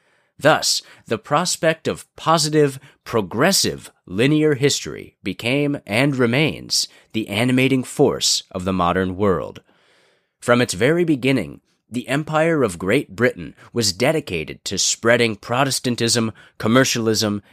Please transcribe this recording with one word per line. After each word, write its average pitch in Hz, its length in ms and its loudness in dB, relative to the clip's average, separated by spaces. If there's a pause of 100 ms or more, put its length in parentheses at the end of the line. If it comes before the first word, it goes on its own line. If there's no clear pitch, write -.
(400)
Thus, 135 420 2 (240)
the 110 140 -4
prospect 160 680 -2
of 95 280 -6
positive, 151 640 2 (240)
progressive, 107 880 0 (160)
linear 147 480 2
history 82 640 -4
became, 135 640 -2
and 135 300 0
remains, 123 720 0 (260)
the 110 160 -4
animating 127 540 2
force - 640 0
of 92 160 -8
the 95 80 0
modern 92 440 0
world. 82 440 -2 (800)
From 120 200 2
its 120 140 0
very 160 300 2
beginning, 127 580 -2 (300)
the 123 160 -8
Empire 156 560 0
of 92 160 -2
Great 95 360 0
Britain 101 380 -2 (180)
was 107 220 -2
dedicated 98 720 -2
to 95 140 -6
spreading 117 560 2
Protestantism, 120 1000 -2 (240)
commercialism, 110 960 2